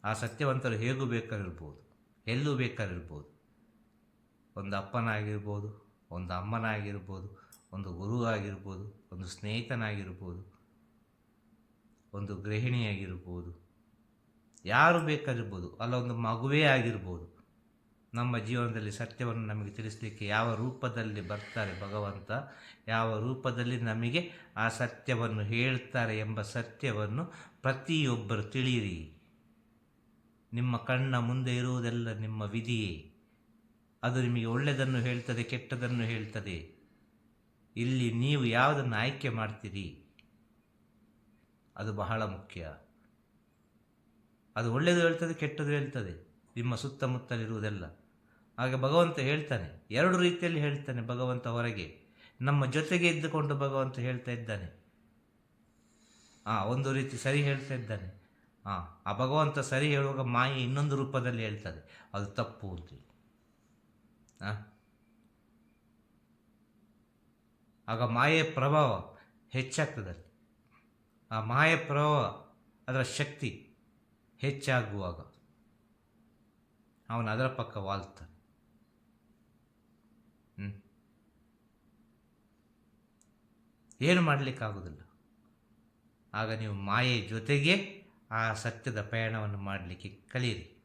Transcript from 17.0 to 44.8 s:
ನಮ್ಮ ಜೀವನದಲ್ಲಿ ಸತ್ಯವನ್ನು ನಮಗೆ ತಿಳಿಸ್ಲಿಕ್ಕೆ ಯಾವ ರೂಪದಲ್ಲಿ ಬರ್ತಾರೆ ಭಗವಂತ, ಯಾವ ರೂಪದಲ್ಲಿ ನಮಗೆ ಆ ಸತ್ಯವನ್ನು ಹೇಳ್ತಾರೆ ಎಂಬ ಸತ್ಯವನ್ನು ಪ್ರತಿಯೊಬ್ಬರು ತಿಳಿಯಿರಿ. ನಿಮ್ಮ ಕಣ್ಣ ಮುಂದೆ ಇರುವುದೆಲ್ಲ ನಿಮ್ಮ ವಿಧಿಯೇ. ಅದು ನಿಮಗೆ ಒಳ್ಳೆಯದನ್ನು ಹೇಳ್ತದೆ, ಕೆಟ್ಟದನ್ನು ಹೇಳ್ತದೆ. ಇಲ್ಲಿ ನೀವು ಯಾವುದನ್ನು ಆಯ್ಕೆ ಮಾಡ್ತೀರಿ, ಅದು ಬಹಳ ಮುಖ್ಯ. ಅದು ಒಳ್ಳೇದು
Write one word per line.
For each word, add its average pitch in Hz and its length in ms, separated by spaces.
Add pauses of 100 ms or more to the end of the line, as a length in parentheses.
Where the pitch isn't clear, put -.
ನಮ್ಮ 120 260
ಜೀವನದಲ್ಲಿ 113 540
ಸತ್ಯವನ್ನು 113 540
ನಮಗೆ 107 240
ತಿಳಿಸ್ಲಿಕ್ಕೆ 107 560
ಯಾವ 110 280
ರೂಪದಲ್ಲಿ 113 720
ಬರ್ತಾರೆ 104 520
ಭಗವಂತ, 101 500 (580)
ಯಾವ 113 200 (120)
ರೂಪದಲ್ಲಿ 123 640
ನಮಗೆ 117 380 (360)
ಆ 110 120
ಸತ್ಯವನ್ನು 113 760
ಹೇಳ್ತಾರೆ 117 720
ಎಂಬ 107 240
ಸತ್ಯವನ್ನು 113 840 (360)
ಪ್ರತಿಯೊಬ್ಬರು 127 920
ತಿಳಿಯಿರಿ. 117 460 (1500)
ನಿಮ್ಮ 120 320
ಕಣ್ಣ 131 340
ಮುಂದೆ 123 380
ಇರುವುದೆಲ್ಲ 120 520 (100)
ನಿಮ್ಮ 110 240
ವಿಧಿಯೇ. 110 520 (1080)
ಅದು 123 200
ನಿಮಗೆ 120 320
ಒಳ್ಳೆಯದನ್ನು 131 440
ಹೇಳ್ತದೆ, 120 460
ಕೆಟ್ಟದನ್ನು 120 600
ಹೇಳ್ತದೆ. 107 520 (1200)
ಇಲ್ಲಿ 123 380
ನೀವು 131 320
ಯಾವುದನ್ನು 127 500
ಆಯ್ಕೆ 135 320
ಮಾಡ್ತೀರಿ, 107 580 (1900)
ಅದು 104 160
ಬಹಳ 104 320
ಮುಖ್ಯ. 92 380 (1900)
ಅದು 117 180
ಒಳ್ಳೇದು 175 260